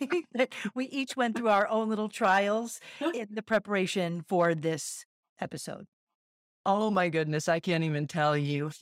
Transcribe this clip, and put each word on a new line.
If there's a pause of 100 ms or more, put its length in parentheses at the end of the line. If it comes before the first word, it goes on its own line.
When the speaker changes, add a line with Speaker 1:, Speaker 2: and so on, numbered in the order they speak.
(140)
Speaker 1:
<laughs>
that (220)
we
each
went
through
our
own
little
trials (200)
in
the
preparation
for
this (340)
episode. (800)
Speaker 2:
Oh
my
goodness,
I
can't
even
tell
you (100)